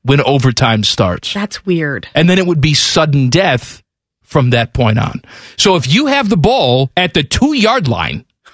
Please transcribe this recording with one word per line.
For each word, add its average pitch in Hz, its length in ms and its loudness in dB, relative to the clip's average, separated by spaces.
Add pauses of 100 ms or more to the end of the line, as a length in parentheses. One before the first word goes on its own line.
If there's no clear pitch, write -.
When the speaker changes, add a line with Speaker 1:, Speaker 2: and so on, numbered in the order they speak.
Speaker 1:
when 139 180 2
overtime 123 640 2
starts. - 500 -2
Speaker 2:
That's - 320 -8
weird. 156 480 -4
Speaker 1:
And 165 160 2
then 185 80 4
it 190 80 0
would 170 160 0
be 151 140 2
sudden 143 540 0
death 160 520 -2 (420)
from 127 280 0
that 117 220 0
point 110 260 0
on. - 220 -6 (360)
So 190 180 2
if 127 160 -2
you 247 160 2
have 277 220 0
the 196 80 2
ball 139 580 2
at 180 200 -2
the 165 80 0
two-yard 233 640 0
line 80 380 -4 (280)